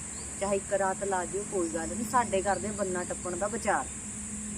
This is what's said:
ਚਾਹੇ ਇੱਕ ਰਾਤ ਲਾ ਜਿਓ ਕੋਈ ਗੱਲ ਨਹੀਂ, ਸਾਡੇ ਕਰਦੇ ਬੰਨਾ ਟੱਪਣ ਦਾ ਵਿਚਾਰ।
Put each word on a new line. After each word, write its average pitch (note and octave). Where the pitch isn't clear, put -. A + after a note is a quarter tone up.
ਚਾਹੇ G3
ਇੱਕ G3
ਰਾਤ F#3+
ਲਾ F#3
ਜਿਓ E3+
ਕੋਈ F3
ਗੱਲ -
ਨਹੀਂ, A3+
ਸਾਡੇ A3
ਕਰਦੇ F#3+
ਬੰਨਾ F#3
ਟੱਪਣ F3+
ਦਾ F#3
ਵਿਚਾਰ। G#3